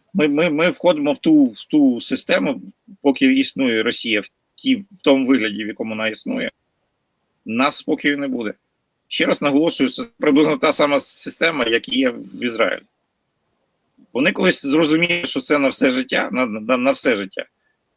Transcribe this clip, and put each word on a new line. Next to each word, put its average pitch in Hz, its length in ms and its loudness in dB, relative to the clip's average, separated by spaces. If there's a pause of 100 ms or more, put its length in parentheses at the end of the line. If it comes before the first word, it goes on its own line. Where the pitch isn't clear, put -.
(140)
ми, 151 140 2
ми, 156 220 2
ми 160 200 2
входимо 151 440 0
в - 40 -4
ту, 151 280 6
в 110 180 -6
ту 135 380 2
систему, 160 600 -2 (400)
поки 135 320 2
існує 131 500 0
Росія 113 380 -2
в - 80 -12 (260)
тій, 131 200 0
в 196 100 -8 (160)
тому 135 240 4
вигляді, 110 380 0
в 104 40 -8
якому 110 240 -8
вона 110 160 -4
існує, - 440 -6 (920)
нас 127 300 0
спокою 143 420 -2
не 139 100 -6
буде. 120 260 -6 (540)
Ще - 180 -2
раз 226 160 -2
наголошую, 147 480 2
це 127 140 -6 (160)
приблизно 151 380 2
та 156 160 0
сама 143 260 2
система, 151 680 -2
як 113 240 -2
і 127 100 -2
є 131 100 2
в 113 340 -12
Ізраїлі. 110 380 -2 (1300)
Вони 147 180 0
колись - 340 0
зрозуміли, 165 600 2
що 135 160 -4
це 147 180 0
на 135 80 2
все 131 240 2
життя, - 400 -4
на, 127 140 -2
на, 110 320 -4
на 127 140 0
все 127 260 0
життя. 98 280 -8 (520)